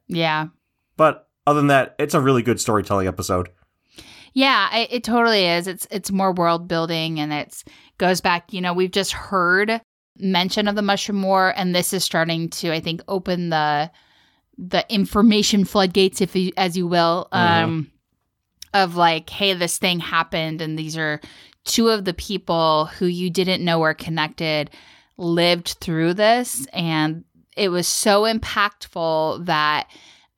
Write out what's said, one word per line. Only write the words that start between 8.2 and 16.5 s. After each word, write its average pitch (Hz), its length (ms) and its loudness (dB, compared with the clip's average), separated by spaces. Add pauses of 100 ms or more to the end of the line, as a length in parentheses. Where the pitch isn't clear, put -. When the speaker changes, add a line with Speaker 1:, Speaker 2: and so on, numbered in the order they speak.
Speaker 1:
back, 175 320 -2
you 185 80 -6
know, 180 120 -2
we've 185 180 0
just 190 200 -2
heard 196 720 0 (360)
mention 190 520 0
of 208 60 -2
the 208 60 0
Mushroom 202 420 -2
War, 190 340 2
and 180 180 0
this 180 160 0
is 185 140 -2
starting 165 460 -2
to, 170 200 -4
I 160 80 -2
think, 165 300 -6
open 185 400 -4
the, 151 400 0 (680)
the 180 360 -2
information 208 720 4
floodgates, 190 560 2
if 180 140 0
you, 185 220 0